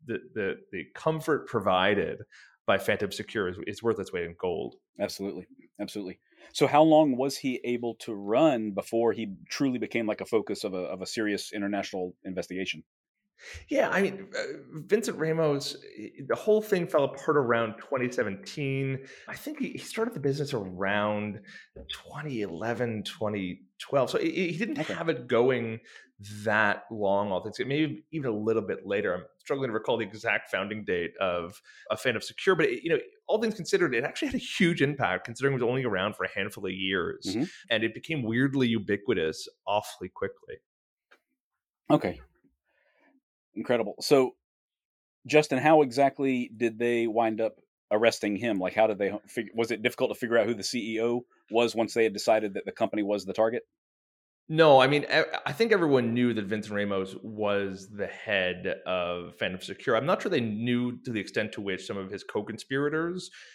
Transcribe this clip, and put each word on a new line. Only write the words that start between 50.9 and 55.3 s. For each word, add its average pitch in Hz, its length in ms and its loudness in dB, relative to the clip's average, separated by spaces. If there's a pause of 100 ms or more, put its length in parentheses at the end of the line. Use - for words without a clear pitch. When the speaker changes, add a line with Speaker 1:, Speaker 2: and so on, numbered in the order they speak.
Speaker 2:
E 110 60 -2
O 120 240 0 (240)
was 113 260 2
once 110 180 0
they 117 100 4
had 107 100 4
decided 107 400 2
that 101 120 -8
the 95 60 -6
company 107 320 -2
was 101 220 -2
the 95 80 -6
target? 113 300 0 (880)
Speaker 1:
No, 156 280 10
I 131 80 8
mean, 143 160 2
e-, - 420 2